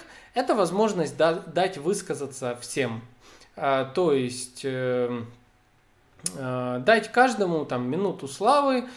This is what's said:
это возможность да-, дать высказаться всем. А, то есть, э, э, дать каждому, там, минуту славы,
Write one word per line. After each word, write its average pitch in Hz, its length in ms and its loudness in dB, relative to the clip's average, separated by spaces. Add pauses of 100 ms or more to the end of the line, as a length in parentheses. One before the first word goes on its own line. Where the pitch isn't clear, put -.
(360)
это 269 200 2
возможность 180 640 2
да-, 165 300 4
дать 175 300 -2
высказаться 139 840 -4
всем. 117 400 -4 (540)
А, 135 300 2
то 160 280 2
есть, 123 520 -2
э, 123 580 -2 (1120)
э, 127 480 -4
дать 220 260 4
каждому, 202 540 2
там, 123 240 -2
минуту 165 380 -2
славы, 262 580 2 (120)